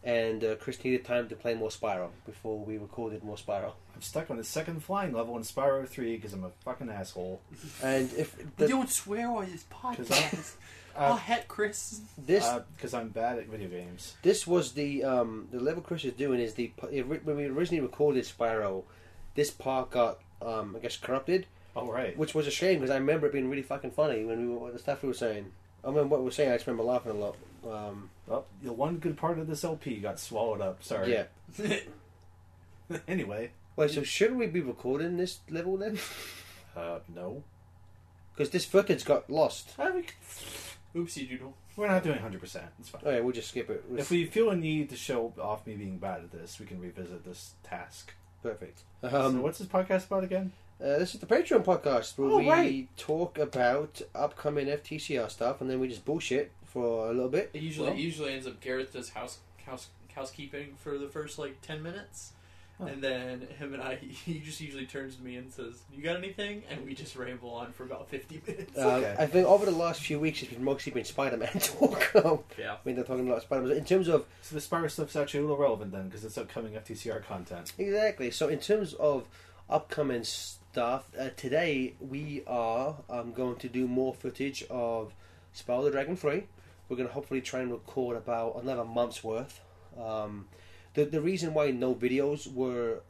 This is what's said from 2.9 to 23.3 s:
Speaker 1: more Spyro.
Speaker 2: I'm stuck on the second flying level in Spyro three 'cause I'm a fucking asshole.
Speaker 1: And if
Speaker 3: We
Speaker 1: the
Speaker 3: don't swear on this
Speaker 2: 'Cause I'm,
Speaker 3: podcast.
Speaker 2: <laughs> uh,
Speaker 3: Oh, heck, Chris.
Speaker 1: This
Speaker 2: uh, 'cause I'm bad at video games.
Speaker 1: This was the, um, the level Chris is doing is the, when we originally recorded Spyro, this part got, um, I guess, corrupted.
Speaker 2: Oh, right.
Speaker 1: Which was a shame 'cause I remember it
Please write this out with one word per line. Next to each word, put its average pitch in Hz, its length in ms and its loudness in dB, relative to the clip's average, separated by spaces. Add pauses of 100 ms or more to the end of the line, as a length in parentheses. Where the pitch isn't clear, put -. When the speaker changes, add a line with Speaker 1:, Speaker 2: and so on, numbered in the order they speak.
Speaker 1:
more 104 120 -8
Spyro. 101 360 -4 (220)
Speaker 2:
I'm - 80 -14
stuck - 280 -6
on 123 60 -4
the 113 80 -6
second 156 400 -4
flying 190 280 -2
level 117 240 -2
in 113 60 -4
Spyro 135 460 2
three 113 300 -2
'cause 101 140 -10
I'm 95 120 -6
a 90 60 -6 (140)
fucking 127 260 -6
asshole. 92 500 -6 (420)
Speaker 1:
And 131 320 2
if - 240 -4
Speaker 3:
We - 60 -14 (120)
Speaker 1:
the 151 120 6
Speaker 3:
don't 262 220 2
swear 226 380 -2
on 208 220 -2
this 170 140 -12
Speaker 2:
'Cause - 340 -8
I'm, 123 80 -6
Speaker 3:
podcast. 156 480 2 (200)
Speaker 2:
<laughs> - 220 -16
uh, 143 160 6
Speaker 3:
Oh, 233 40 6
heck, - 320 0
Chris. 208 540 -4 (140)
Speaker 1:
This 156 280 4
Speaker 2:
uh, 123 180 2 (160)
'cause - 160 -8
I'm 117 140 -4
bad 117 320 0
at 98 80 -10
video 104 200 -8
games. 87 540 -10
Speaker 1:
This 208 240 6
was 170 280 4
the, 143 280 0
um, 117 480 2
the 123 80 -4
level 160 240 0
Chris 160 220 -4
is 123 80 0
doing 131 280 2
is 113 140 0
the, 117 240 -2
when 143 580 -2
we 143 100 -2
originally 160 340 2
recorded 135 440 4
Spyro, 107 600 0 (500)
this 143 160 4
part 131 400 -2
got, 113 300 4 (200)
um, 107 360 -4
I - 20 -8
guess, - 180 -6
corrupted. 160 500 0 (280)
Speaker 2:
Oh, 120 160 -4
right. - 260 -2
Speaker 1:
Which 151 180 0
was 151 120 2
a 143 60 0
shame 180 280 4
'cause 131 100 2
I 139 80 4
remember 147 280 4
it 143 60 4